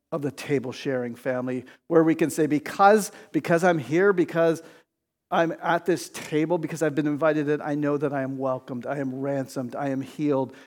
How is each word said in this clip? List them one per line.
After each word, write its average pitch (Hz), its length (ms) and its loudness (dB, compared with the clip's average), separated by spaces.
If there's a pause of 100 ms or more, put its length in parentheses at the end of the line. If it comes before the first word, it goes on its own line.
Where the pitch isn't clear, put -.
(120)
of 160 100 -6
the 143 80 -4
table 135 420 -4
sharing 123 420 -4
family, 127 500 -4 (240)
where 165 140 6
we 160 120 4
can 156 160 0
say, 156 160 0
"Because, 196 680 4 (200)
because 165 300 2
I'm 175 160 4
here, 165 340 2
because 165 500 2 (680)
I'm 170 300 2
at 170 240 0
this - 240 0
table, 160 480 -2
because 156 260 -4
I've 151 120 0
been 151 120 0
invited 147 420 0
in, 147 120 0
I 151 140 -4
know 147 240 0
that 143 160 -2
I 139 80 -2
am 131 160 -6
welcomed, 131 480 -6
I 139 120 -6
am 135 220 -6
ransomed, 135 560 -6
I 139 140 -4
am 135 100 -4
healed, 135 540 -2 (120)